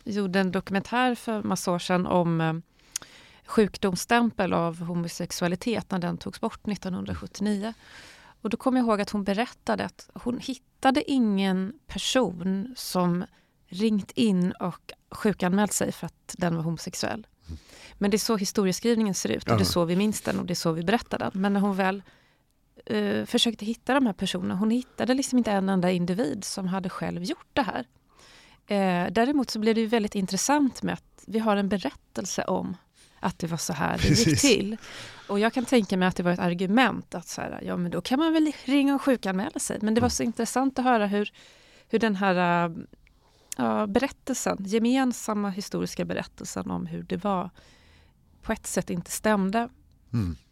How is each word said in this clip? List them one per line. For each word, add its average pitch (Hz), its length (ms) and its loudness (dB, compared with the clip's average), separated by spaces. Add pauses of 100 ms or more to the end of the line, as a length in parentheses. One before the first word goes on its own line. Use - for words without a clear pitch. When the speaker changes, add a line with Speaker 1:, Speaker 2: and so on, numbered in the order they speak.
Speaker 1:
gjorde 196 360 0
en 185 120 2
dokumentär 226 640 0
för 214 280 -6
massa 196 280 -2
år 175 80 0
sedan 180 280 0
om, 170 340 2
eh, 160 120 2 (920)
sjukdomsstämpel 208 1080 2
av 170 260 0
homosexualitet 175 1120 -2
när 190 80 0
den 170 180 -2
togs - 240 -10
bort - 240 -6
nittonhundrasjuttionio. 196 1080 -4 (680)
Och 214 80 -4
då 240 80 -2
kom 254 180 0
jag 254 100 4
ihåg 208 160 2
att 196 80 -2
hon 208 140 -2
berättade 202 600 -2
att - 280 -14
hon 240 260 -6
hittade - 720 0
ingen 196 600 2 (140)
person 190 880 0
som 180 480 0 (420)
ringt 208 440 0
in 185 400 2
och - 400 -8 (200)
sjukanmält 196 600 2
sig - 180 0
för - 140 -10
att - 320 -14
den 170 180 0
var 160 80 -2
homosexuell. 180 640 -6 (200)
Speaker 2:
Mm. 80 100 -10 (400)
Speaker 1:
Men 202 140 2
det 220 60 2
är - 20 2
så 226 180 0
historieskrivningen 202 760 0
ser - 180 -4
ut, - 120 -4
och - 60 -6
Speaker 2:
Ja. 117 60 6
Speaker 1:
det 104 80 4
är - 20 4
så 175 200 2
vi 175 100 0
minns 208 260 0
den - 180 -2
och 190 60 -4
det 180 80 -4
är - 20 -2
så 165 160 0
vi 165 120 -4
berättar 208 360 0
den. 220 140 -4
Men 196 200 0
när 196 60 2
hon 196 160 0
väl, 190 280 0 (840)
eh, 214 400 0
försökte 226 400 0
hitta 233 280 -2
de 269 120 4
här 202 80 2
personerna, 190 420 -2
hon 214 140 2
hittade 240 440 0
liksom 262 240 0
inte 220 140 2
en 190 180 2
enda 185 220 4
individ 190 520 -2
som 190 240 -6
hade 185 220 -2
själv 175 340 -6
gjort 247 300 -8
det 285 80 2
här. 226 240 -4 (840)
Eh, 185 460 2
däremot 254 360 2
så 220 100 -6
blev 220 160 4
det 226 60 2
ju 220 60 2
väldigt 214 280 0
intressant 226 680 2
med 175 100 -2
att - 320 -14
vi 214 140 -2
har 220 180 2
en 202 120 0
berättelse - 720 -4
om 185 340 -4 (420)
att - 200 -4
det 175 80 -4
var 165 100 -4
så - 160 -4
här - 240 0
det - 120 0
gick 208 140 6
Speaker 2:
Precis. 160 180 4
Speaker 1:
till. 214 360 4 (500)
Och 202 120 0
jag 220 140 2
kan 240 120 -2
tänka 202 320 2
mig 185 100 4
att 180 80 0
det 185 80 -4
var 175 80 4
ett 175 80 0
argument 180 760 0
att 170 120 -10
så - 140 -10
här, - 240 -8
ja, 185 120 -4
men 175 140 -2
då 131 100 -2
kan 262 180 0
man 320 140 2
väl 311 180 4 (140)
ringa 277 300 4
och 269 60 -2
sjukanmäla 202 580 0
sig. - 220 -4
Men 214 120 2
det 233 80 6
var 247 40 4
Speaker 2:
Mm. 247 60 4
Speaker 1:
så - 120 -2
intressant 247 560 -2
att 247 60 0
höra 226 220 4
hur, 202 240 0 (580)
hur 220 100 2
den 214 160 2
här, 180 540 4
äh, 165 60 -8 (800)
ja, 220 300 0
berättelsen, 202 720 -2
gemensamma 220 920 0
historiska 180 560 -4
berättelsen - 640 -8
om 180 140 -4
hur 170 180 -8
det 175 200 -8
var, 185 260 -2 (920)
på - 120 -4
ett - 140 -8
sätt - 220 -2
inte 175 220 -6
stämde. 214 580 0 (440)
Speaker 2:
Mm. 92 220 0 (160)